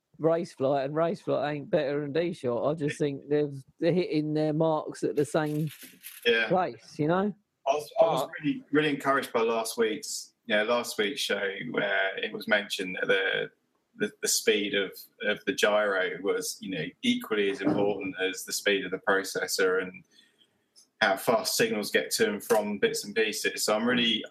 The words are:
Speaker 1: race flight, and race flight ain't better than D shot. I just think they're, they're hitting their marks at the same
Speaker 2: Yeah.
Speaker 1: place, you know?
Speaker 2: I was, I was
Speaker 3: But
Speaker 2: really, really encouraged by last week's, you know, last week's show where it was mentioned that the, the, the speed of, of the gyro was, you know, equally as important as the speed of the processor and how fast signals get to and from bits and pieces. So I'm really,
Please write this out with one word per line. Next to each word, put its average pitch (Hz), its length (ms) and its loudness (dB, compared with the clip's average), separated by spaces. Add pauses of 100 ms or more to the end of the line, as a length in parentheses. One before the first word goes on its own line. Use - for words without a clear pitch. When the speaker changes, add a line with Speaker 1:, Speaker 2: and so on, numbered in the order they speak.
(180)
Speaker 1:
race 165 360 0
flight, 135 320 0
and 147 80 -6
race 165 260 0
flight 139 340 -2
ain't 143 140 -8
better 143 320 0
than 143 120 -4
D 170 200 0
shot. 120 380 0
I 156 40 0
just 147 240 -2
think 143 300 -2
they're, 147 220 2 (300)
they're 165 120 4
hitting 151 400 0
their 151 220 2
marks 156 480 0
at 143 140 -2
the 147 100 4
same 151 420 0 (560)
Speaker 2:
Yeah. 226 240 4
Speaker 1:
place, 170 500 -2
you 147 100 2
know? 190 260 2 (320)
Speaker 2:
I 135 80 4
was, 151 160 -4 (100)
I 165 60 8
was 135 160 2
Speaker 3:
But 135 80 -4 (100)
Speaker 2:
really, 143 320 -2
really 151 160 4
encouraged 139 440 0
by 117 100 2
last 113 340 0
week's, - 560 -2 (140)
you 107 100 2
know, 107 80 4
last 214 340 0
week's 104 220 0
show 101 280 -2 (220)
where 98 480 0
it 104 140 -4
was 104 160 -8
mentioned 101 520 -2
that - 80 -2
the, 95 420 0 (460)
the, 101 140 -2 (120)
the 104 60 0
speed 104 460 2
of, 98 160 0 (380)
of 104 160 -2
the 98 80 0
gyro 104 580 2 (120)
was, 95 380 -2
you 101 100 -10
know, - 140 -4 (180)
equally 110 480 0
as 98 100 -4
important 98 600 0
as 95 240 -2
the 98 80 -10
speed 98 320 0
of 90 60 -8
the 92 80 -4 (100)
processor 95 720 0
and 92 200 -12 (1000)
how 98 160 4
fast - 400 0
signals 113 360 0
get - 200 0
to 110 180 2
and 101 140 -4
from 104 340 0
bits 110 260 0
and 104 100 -12
pieces. 107 500 -2
So 107 120 2
I'm 160 80 0
really, 233 460 2